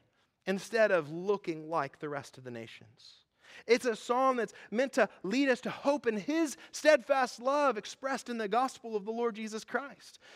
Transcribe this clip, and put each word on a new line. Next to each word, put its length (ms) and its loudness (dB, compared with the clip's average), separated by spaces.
instead 460 2
of 200 2
looking 560 -4
like 300 -4
the 100 -8
rest 300 -10
of 60 -16
the 60 -12
nations. 680 -16
It's 200 4
a 100 0
psalm 400 2
that's 160 -2
meant 240 0
to 140 4
lead 260 0
us 140 2
to 80 -6
hope 360 0
in 100 0
His 400 -2
steadfast 680 2
love 360 2
expressed 520 -8
in 100 -6
the 100 -4
gospel 480 0
of 80 -4
the 80 -6
Lord 220 -2
Jesus 300 -8
Christ. 560 -8